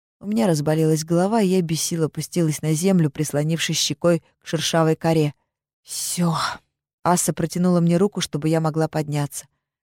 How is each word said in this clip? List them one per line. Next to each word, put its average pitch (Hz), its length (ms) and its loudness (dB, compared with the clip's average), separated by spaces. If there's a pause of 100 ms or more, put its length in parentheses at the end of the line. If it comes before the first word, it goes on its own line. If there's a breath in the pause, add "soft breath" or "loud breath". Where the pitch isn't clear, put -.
(200)
у - 60 -16
меня 214 200 0
разболелась 156 580 2
голова, 185 360 2
и 190 80 2
я 185 140 2
без 160 180 -4
сил 165 240 -2
опустилась 156 580 -2
на 156 100 0
землю, 165 380 2
прислонившись 156 680 -2
щекой 170 440 0 (180)
к - 60 -20
шершавой 160 500 0
коре. 160 380 0 (480)
«Всё». - 540 -4 (640)
Аса 175 300 2
протянула 175 480 0
мне 170 160 4
руку, 196 240 0
чтобы 156 280 -4
я 160 120 2
могла 156 280 -2
подняться. 147 580 -6 (360)